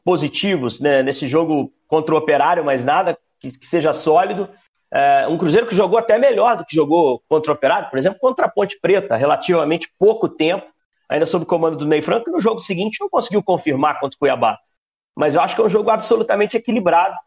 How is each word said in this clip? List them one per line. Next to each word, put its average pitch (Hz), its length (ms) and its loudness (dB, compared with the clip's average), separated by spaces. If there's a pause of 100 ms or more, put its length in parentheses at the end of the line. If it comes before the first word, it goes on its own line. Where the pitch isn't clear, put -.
positivos, 151 760 -2
né, 139 220 2
nesse 135 260 -4
jogo 156 440 0 (140)
contra 156 280 0
o 156 40 4
Operário, 156 460 2
mas 131 200 -2
nada 165 320 0 (220)
que, 131 180 -16
que - 100 -20
seja 156 260 0
sólido. 185 560 0 (440)
Ah, 139 380 2
um 160 80 -2
Cruzeiro 180 300 2
que 202 80 -6
jogou 196 220 2
até 226 200 2
melhor 233 380 2
do 165 80 -10
que - 100 -10
jogou 151 540 2
contra 156 240 2
o - 20 -4
Operário, 165 340 0
por 131 100 -6
exemplo, 185 200 -2
contra 262 280 0
a - 40 -4
Ponte 196 300 -4
Preta, 180 340 0
relativamente 151 720 0 (100)
pouco 208 300 2
tempo, 170 380 -2 (420)
ainda 156 180 0
sob 165 200 -2
comando 160 300 0
do 147 100 -6
Ney 151 160 2
Franco, 226 260 -2
e 330 40 -4
no 349 80 -2
jogo 220 180 0
seguinte 202 420 -6
não 415 80 -6
conseguiu 208 340 -2
confirmar 151 580 -2
contra 135 160 -8
o - 20 -20
Cuiabá. 123 400 0 (580)
Mas 147 180 0
eu 170 60 2
acho 185 140 0
que - 60 0
é 226 40 2
um 220 40 2
jogo 208 220 0
absolutamente 220 640 0
equilibrado, 185 600 0 (100)